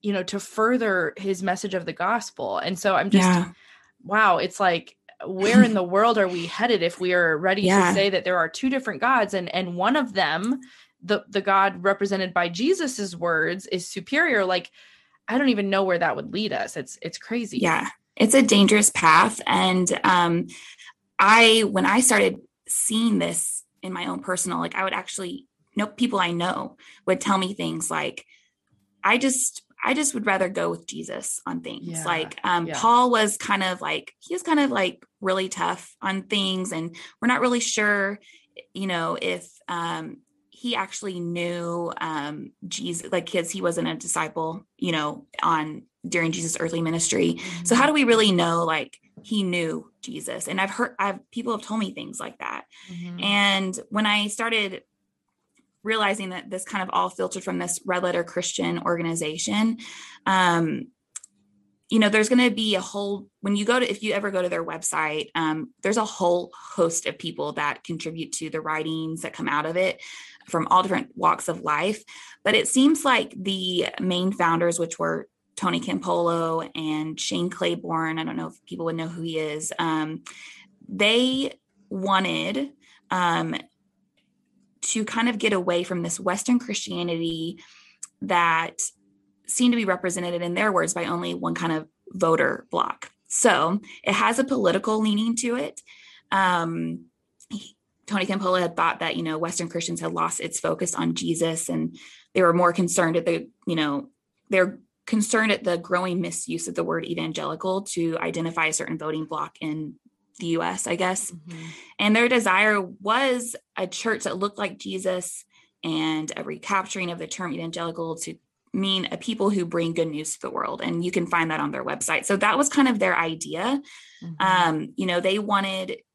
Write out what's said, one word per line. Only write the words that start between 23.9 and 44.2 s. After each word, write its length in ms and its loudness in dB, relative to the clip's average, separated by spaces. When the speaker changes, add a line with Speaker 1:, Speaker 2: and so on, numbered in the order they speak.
Speaker 2:
my 120 -6
own 140 -6
personal, 400 -4
like, 160 -4
I 80 0
would 100 -2
actually, 520 -8
no, 120 0
people 320 0
I 120 2
know 460 -4
would 160 2
tell 160 4
me 160 0
things 380 -4
like, 340 -6
"I 160 4
just, 420 0
I 100 0
just 220 0
would 100 -4
rather 240 2
go 220 -2
with 160 -8
Jesus 580 -8
on 160 -6
things." 260 -12
Speaker 1:
Yeah, 160 -8
Speaker 2:
Like, 400 -2
um, 240 2
Speaker 1:
yeah. 120 -4
Speaker 2:
Paul 320 6
was 260 4
kind 260 0
of 180 -2
like, 380 -6
he 140 -8
was 80 -4
kind 180 2
of, 120 2
like, 340 -2
really 280 0
tough 520 -4
on 220 -2
things, 480 -2
and 240 -6
we're 60 0
not 140 2
really 180 4
sure, 600 0
you 140 -4
know, 340 -2
if, 260 -4
um, 500 -6
he 260 -6
actually 440 -6
knew, 840 -4
um, 500 -6
Jesus, 440 -6
like, 200 -2
'cause 200 -2
he 100 -6
wasn't 260 -2
a 80 -2
disciple, 720 -6